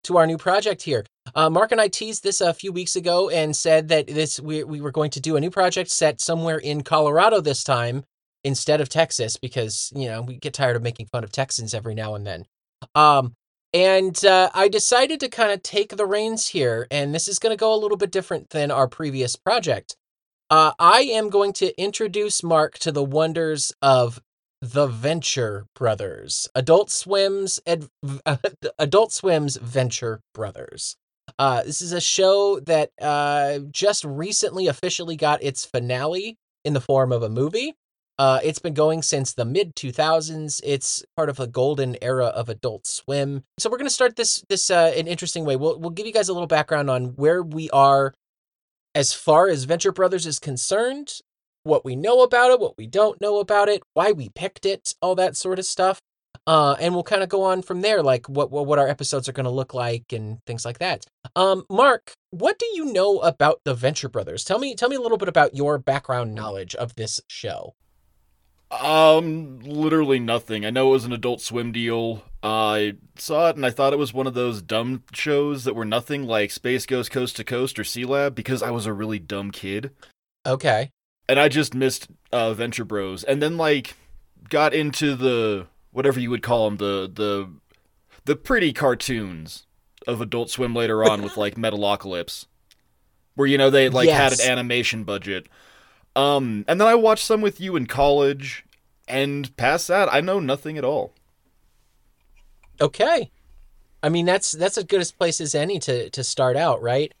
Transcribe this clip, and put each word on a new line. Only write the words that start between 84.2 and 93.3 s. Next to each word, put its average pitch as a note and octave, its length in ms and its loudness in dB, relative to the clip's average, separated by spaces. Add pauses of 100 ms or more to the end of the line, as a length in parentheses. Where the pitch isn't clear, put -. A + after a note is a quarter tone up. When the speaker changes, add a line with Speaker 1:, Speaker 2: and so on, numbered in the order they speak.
Speaker 2:
got D3+ 240 2
into D3 420 -2
the, A2+ 500 0 (260)
whatever B2+ 280 0
you A#2+ 100 -4
would A#2+ 140 -4
call A#2 240 2
'em, G#2 100 -2
the, G2 340 -4
the, G2+ 380 -4 (760)
the D3 100 0
pretty F#3 360 0
cartoons A2 920 -4 (420)
of A2+ 140 -4
Adult A#2 300 -6
Swim A#2+ 240 -4
later A2 280 0
on G#2+ 200 2
with, G2+ 140 -8
like, G2+ 180 -4
Speaker 1:
<laughs> - 20 -10
Speaker 2:
Metalocalypse, G2+ 880 -4 (880)